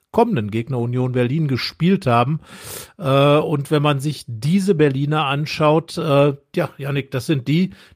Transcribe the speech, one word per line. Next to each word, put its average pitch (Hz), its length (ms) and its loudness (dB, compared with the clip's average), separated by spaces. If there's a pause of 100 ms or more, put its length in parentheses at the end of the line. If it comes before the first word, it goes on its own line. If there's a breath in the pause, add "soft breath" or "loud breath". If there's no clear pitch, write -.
(100)
kommenden 170 400 0
Gegner 120 280 -4
Union 123 340 -2
Berlin 131 360 0
gespielt 170 580 -2
haben. 123 340 2 (580 loud breath)
Äh, 139 380 4
und 151 340 -2
wenn 147 120 2
man 147 180 0
sich 143 260 -6
diese 170 480 0
Berliner 147 520 0
anschaut, 151 720 0
äh, 143 340 4 (240)
ja, 170 220 -2
Yannick, 139 320 -6
das 131 160 -6
sind 139 200 -2
die, 175 240 0 (260 loud breath)